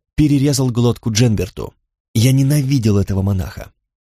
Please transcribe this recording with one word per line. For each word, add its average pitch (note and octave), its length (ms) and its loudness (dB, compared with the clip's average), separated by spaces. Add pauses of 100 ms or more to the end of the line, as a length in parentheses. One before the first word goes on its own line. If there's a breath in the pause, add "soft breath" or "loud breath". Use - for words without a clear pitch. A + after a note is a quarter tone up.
(140)
перерезал C#3 560 0
глотку A#2 420 -2
Дженберту. G#2 640 -2 (400)
Я A#2+ 180 4
ненавидел C3+ 640 2
этого F#2+ 240 -2
монаха. G2 500 -6 (320)